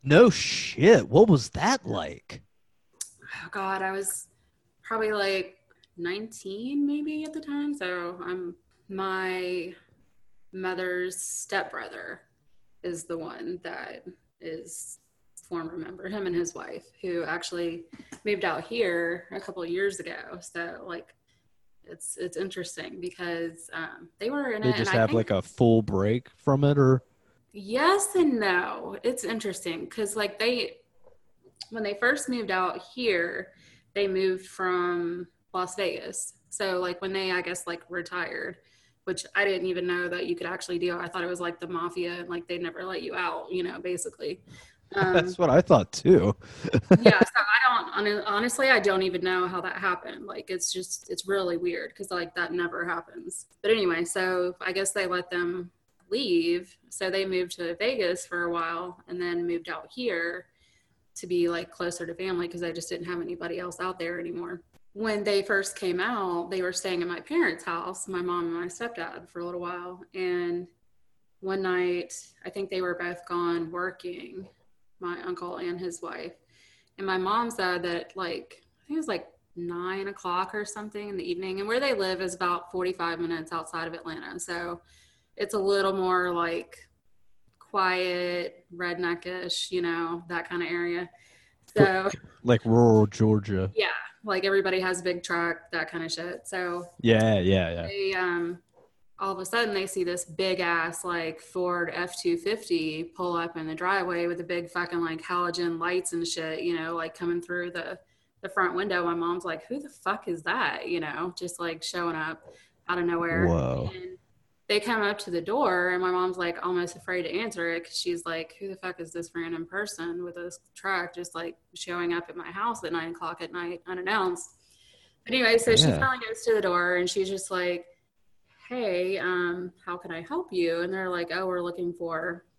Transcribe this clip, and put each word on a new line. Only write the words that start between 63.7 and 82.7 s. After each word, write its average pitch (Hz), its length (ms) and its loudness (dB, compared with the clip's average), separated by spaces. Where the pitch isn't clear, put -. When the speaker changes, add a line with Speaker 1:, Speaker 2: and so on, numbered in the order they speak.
Speaker 2:
out 185 180 -4
there 170 200 -4
anymore. 170 440 -8
When 208 280 -2
they 196 200 4
first 196 340 0
came 180 240 0
out, 185 500 -2
they 190 120 -2
were 185 100 -2
staying 180 300 -2
at 175 60 -2
my 170 120 -4
parents' 220 420 0
house, 175 460 -6
my 180 140 -4
mom 175 240 0
and 165 80 -2
my 175 140 -4
stepdad, 175 600 -8
for 175 120 -12
a 170 40 -6
little 175 160 -6
while. 180 420 -8
And 180 520 0
one 190 200 -2
night, 180 540 0
I - 20 -8
think 190 220 -6
they 185 100 -2
were 180 140 0
both 175 340 -6
gone 170 420 0
working, 180 800 -8
my 175 220 -6
uncle 175 360 -8
and 175 200 -4
his 175 240 -8
wife. 170 320 -10
And 196 100 -6
my 185 120 2
mom 220 340 2
said 180 320 0
that, 170 320 -4
like, - 480 -8
I - 60 -20
think 294 80 -4
it - 20 0
was, 311 80 -4
like, 202 220 -4
nine 180 540 -6
o'clock 190 480 -2
or 208 80 -2
something 208 440 -10
in 202 80 -6
the 180 60 -4
evening. 185 380 -4
And 202 80 -4
where 233 100 2
they 262 160 2
live 185 260 -2
is 180 140 -4
about 175 380 -2